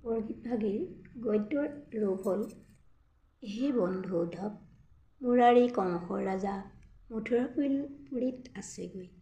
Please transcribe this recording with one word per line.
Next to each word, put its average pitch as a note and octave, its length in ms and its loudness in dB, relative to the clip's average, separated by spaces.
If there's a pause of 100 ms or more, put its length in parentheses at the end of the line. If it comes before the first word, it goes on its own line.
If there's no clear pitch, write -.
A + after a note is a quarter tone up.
বৰগীত A3+ 460 -4
ভাগিৰ A3 380 -2 (340)
গদ্যৰ A#3+ 460 0 (280)
ৰূপ G3 320 0
হ'ল, F#3+ 140 2 (1000)
"হে A#3+ 280 -2
বন্ধু F#3 480 0
উদ্ধৱ, F3 300 -4 (720)
মুৰাৰী B3 520 8
কংস F3 380 -2
ৰাজা G3 520 -2 (480)
মথুৰাপুৰীত B3+ 960 0
পুৰীত B3+ 480 -4
আছেগৈ। F3+ 500 -10 (140)